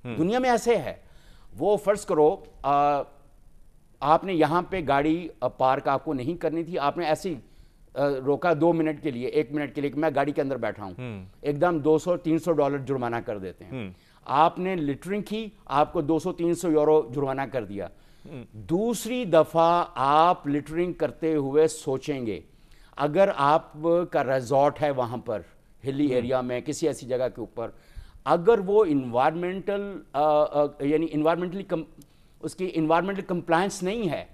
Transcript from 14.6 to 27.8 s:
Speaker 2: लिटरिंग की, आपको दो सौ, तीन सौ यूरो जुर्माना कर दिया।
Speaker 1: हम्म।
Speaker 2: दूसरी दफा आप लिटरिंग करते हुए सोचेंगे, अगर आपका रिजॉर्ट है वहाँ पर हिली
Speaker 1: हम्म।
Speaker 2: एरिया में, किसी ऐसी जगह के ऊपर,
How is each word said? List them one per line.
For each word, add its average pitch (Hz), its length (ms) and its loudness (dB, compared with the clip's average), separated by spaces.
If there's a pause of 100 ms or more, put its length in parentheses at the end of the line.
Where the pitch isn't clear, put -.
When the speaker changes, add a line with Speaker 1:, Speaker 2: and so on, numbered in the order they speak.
Speaker 2:
लिटरिंग 160 460 -4
की, 214 300 -8 (160)
आपको 151 340 0
दो 160 160 2
सौ, 180 140 -4
तीन 170 220 0
सौ 175 140 -4
यूरो 151 420 4
जुर्माना 139 360 -4
कर 110 180 -6
दिया। 95 260 -10 (400)
Speaker 1:
हम्म। 127 140 -14 (120)
Speaker 2:
दूसरी 220 680 -2
दफा 165 540 4 (160)
आप 151 520 4
लिटरिंग 156 460 -2
करते 160 380 -2
हुए 147 360 2
सोचेंगे, 135 760 -4 (540)
अगर 156 320 4
आपका 160 920 2
रिजॉर्ट 135 560 2
है 147 120 0
वहाँ 123 280 -2
पर 107 260 -6 (400)
हिली 139 220 -2
Speaker 1:
हम्म। 127 100 0
Speaker 2:
एरिया 127 260 0
में, 123 200 -4
किसी 151 240 -4
ऐसी 135 200 -4
जगह 123 220 -2
के 120 140 -8
ऊपर, 113 340 -10 (500)